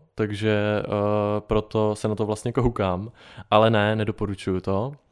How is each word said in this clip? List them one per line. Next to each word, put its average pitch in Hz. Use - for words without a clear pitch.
takže, 104
eh, -
proto 107
se 110
na 107
to 107
vlastně 107
koukám, 107
ale 110
ne, 107
nedoporučuju 101
to. 98